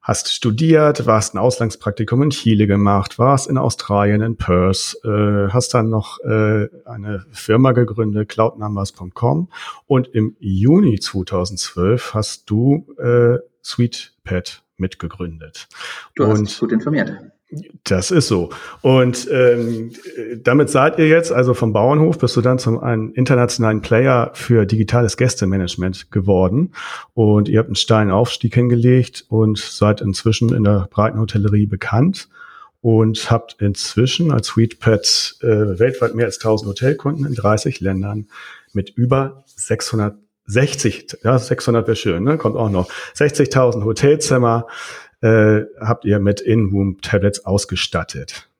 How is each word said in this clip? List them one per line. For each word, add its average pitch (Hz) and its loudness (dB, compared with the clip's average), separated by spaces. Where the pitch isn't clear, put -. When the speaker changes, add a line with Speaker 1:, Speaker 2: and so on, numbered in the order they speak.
Speaker 1:
hast - -4
studiert, 147 2
warst 110 0
ein - -6
Auslandspraktikum 113 -2
in 151 2
Chile 107 2
gemacht, 101 0
warst 135 2
in 131 0
Australien, 104 0
in 113 -2
Perth, 90 0
äh, 104 0
hast 123 -2
dann 113 2
noch, 110 -4
äh, 107 0
eine 104 -12
Firma 127 2
gegründet, 107 0
cloudnumbers 107 -4
punkt 92 -16
com, 147 0
und 131 0
im 110 -2
Juni 113 2
zweitausendzwölf 95 -4
hast - -8
du, 127 0
äh, 120 2
SweetPet - -6
mitgegründet. 82 -10
Speaker 2:
Du 104 0
hast 107 2
Speaker 1:
Und 104 -2
Speaker 2:
dich - -12
gut 113 -2
informiert. 117 -2
Speaker 1:
das 92 -2
ist 165 2
so. 90 0
Und, 127 2
ähm, 120 0
damit 135 4
seid 147 2
ihr 156 4
jetzt, 165 4
also 127 2
vom 113 0
Bauernhof 151 4
bist - 0
du 123 2
dann 127 2
zum 113 0
einem 113 -4
internationalen 120 2
Player 120 2
für 113 2
digitales 110 0
Gästemanagement 95 -2
geworden. 98 2
Und 107 4
ihr 110 4
habt 110 0
einen 101 -6
steilen 107 2
Aufstieg 107 0
hingelegt 123 2
und 107 2
seid - -2
inzwischen 113 0
in 113 0
der 101 2
breiten 110 -2
Hotellerie 104 0
bekannt 110 -2
und 110 0
habt - -2
inzwischen 127 0
als 120 0
Sweetpet, - 0
äh, 104 0
weltweit 120 0
mehr 113 0
als - -8
tausend 107 -2
Hotelkunden 143 -4
in 139 -4
dreißig 107 -2
Ländern 101 -4
mit 98 -6
über 135 -2
sechshundertsechzig, - -4
ja, 123 2
sechshundert 117 -2
wäre 113 0
schön, 90 -2
ne? 147 0
Kommt 131 -2
auch 113 -2
noch. 90 -2
Sechzigtausend 131 0
Hotelzimmer, 120 2
äh, 107 4
habt 113 -2
ihr 104 2
mit 98 0
In-Room-Tablets 98 0
ausgestattet. - -6